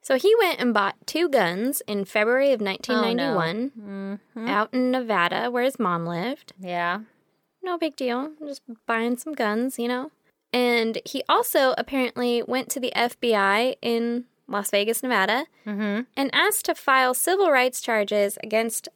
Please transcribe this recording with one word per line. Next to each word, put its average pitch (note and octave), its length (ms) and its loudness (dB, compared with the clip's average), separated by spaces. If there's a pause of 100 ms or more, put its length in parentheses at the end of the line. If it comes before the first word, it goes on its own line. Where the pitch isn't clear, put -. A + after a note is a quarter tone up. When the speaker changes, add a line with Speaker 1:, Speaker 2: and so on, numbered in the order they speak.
Speaker 1:
So C4 160 0
he G4 240 6
went F4 180 2
and B3 140 2
bought G3 220 0 (100)
two E4 240 0
guns A3 580 2
in G3+ 160 -2
February B3 480 2
of A3 100 2
Speaker 2:
Oh, G3+ 40 0
no. F#3+ 60 0
Speaker 1:
nineteen A#3+ 300 0
ninety-one G#3 760 0
Speaker 2:
Mm-hmm. G3+ 680 -10
Speaker 1:
out G#3 240 -2
in B3+ 180 0
Nevada A3 580 0
where B3 140 0
his C4 160 0
mom F3 260 0
lived. F3 540 -6
Speaker 2:
Yeah. F3 400 -2 (640)
Speaker 1:
No F4+ 140 -4
big D#4+ 180 -2
deal. C4 380 -4 (120)
Just C#4+ 160 -12 (240)
buying A#3 300 0
some D4+ 180 -10
guns, A#3 460 -2
you A#3+ 80 -2
know? B3+ 240 -4 (400)
And A#3+ 540 2
he - 240 -6
also D4+ 480 4
apparently B3 640 -2
went B3+ 280 -4
to C#4 80 -6
the B3 160 -4
F A#3+ 260 0
B A#3 120 2
I G#3 480 2
in A#3 440 -2 (220)
Las G3+ 220 -4
Vegas, G#3 320 0
Nevada, A#3 440 0 (200)
Speaker 2:
Mm-hmm. G#3 360 -2 (160)
Speaker 1:
and C4+ 180 0
asked F#4+ 300 2
to E4 100 0
file C4 380 2
civil F4+ 360 2
rights B3+ 320 2
charges G#3 640 0
against A3 520 -2